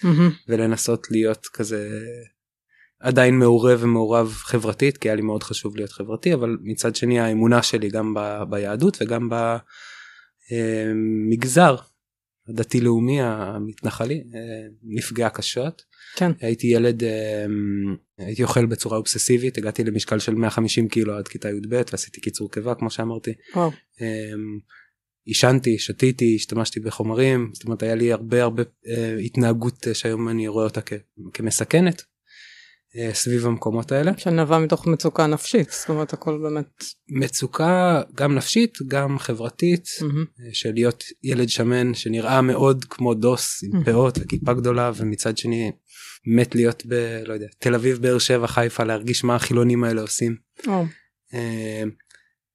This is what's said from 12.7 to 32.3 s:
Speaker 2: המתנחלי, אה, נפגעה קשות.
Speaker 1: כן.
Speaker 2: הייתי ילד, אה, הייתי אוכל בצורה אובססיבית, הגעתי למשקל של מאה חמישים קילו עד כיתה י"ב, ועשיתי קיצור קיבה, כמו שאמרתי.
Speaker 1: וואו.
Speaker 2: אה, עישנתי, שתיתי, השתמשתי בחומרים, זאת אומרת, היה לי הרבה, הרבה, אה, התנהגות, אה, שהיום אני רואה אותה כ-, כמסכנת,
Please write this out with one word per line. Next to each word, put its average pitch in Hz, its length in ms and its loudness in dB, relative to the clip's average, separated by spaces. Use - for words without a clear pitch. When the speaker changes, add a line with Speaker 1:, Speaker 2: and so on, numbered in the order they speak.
Speaker 2:
המתנחלי, 107 920 -6
אה, 113 340 -12
נפגעה 110 480 -4
קשות. - 520 -6
Speaker 1:
כן. 175 240 2
Speaker 2:
הייתי 117 260 -2
ילד, 117 380 4
אה, 107 420 -4
הייתי 110 240 -4
אוכל 117 240 4
בצורה 113 300 -4
אובססיבית, 120 640 0
הגעתי 107 260 -4
למשקל 110 340 -2
של 107 160 -2
מאה 113 160 2
חמישים 113 380 0
קילו 104 260 0
עד 101 140 -10
כיתה - 220 -8
י"ב, 107 320 -2
ועשיתי - 280 -10
קיצור 104 300 -6
קיבה, 117 240 -4
כמו 113 160 -4
שאמרתי. 113 420 -6
Speaker 1:
וואו. 175 160 2
Speaker 2:
אה, 113 60 -6
עישנתי, 123 540 2
שתיתי, 120 580 2
השתמשתי 110 440 -4
בחומרים, 113 720 0
זאת - 120 -18
אומרת, 113 180 -6
היה 113 120 -2
לי 117 180 2
הרבה, 113 300 0
הרבה, 117 200 0
אה, 113 280 -4
התנהגות, 117 720 0
אה, 113 60 -4
שהיום 113 340 -4
אני 113 200 -2
רואה 107 160 0
אותה 110 160 -2
כ-, - 120 -12
כמסכנת, 160 720 0